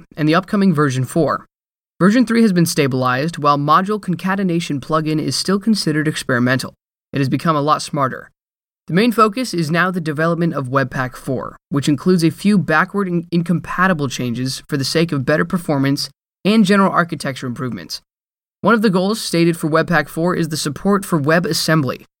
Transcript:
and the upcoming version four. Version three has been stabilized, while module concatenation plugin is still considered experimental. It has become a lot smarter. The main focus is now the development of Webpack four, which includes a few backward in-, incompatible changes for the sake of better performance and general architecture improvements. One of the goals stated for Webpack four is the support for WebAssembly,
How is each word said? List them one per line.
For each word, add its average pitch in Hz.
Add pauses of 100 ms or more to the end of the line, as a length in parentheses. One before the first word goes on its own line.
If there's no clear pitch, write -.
(160)
and 151
the 156
upcoming 196
version 139
four. 123 (540)
Version 220
three 233
has 220
been 175
stabilized, 135
while 143
module 180
concatenation 175
plugin 156
is 143
still 190
considered 160
experimental. 127 (400)
It 139
has 139
become 151
a 143
lot 147
smarter. - (560)
The -
main 220
focus 226
is 165
now 175
the 185
development 160
of 139
Webpack 127
four, 117 (140)
which 143
includes 165
a 165
few 202
backward 175
in-, 170
incompatible 170
changes 123
for 151
the 135
sake 165
of 135
better 156
performance 143 (340)
and 214
general 196
architecture 151
improvements. 117 (580)
One 214
of 220
the 226
goals 190
stated 170
for 165
Webpack 156
four 175
is 165
the 156
support 196
for 165
WebAssembly, 156 (160)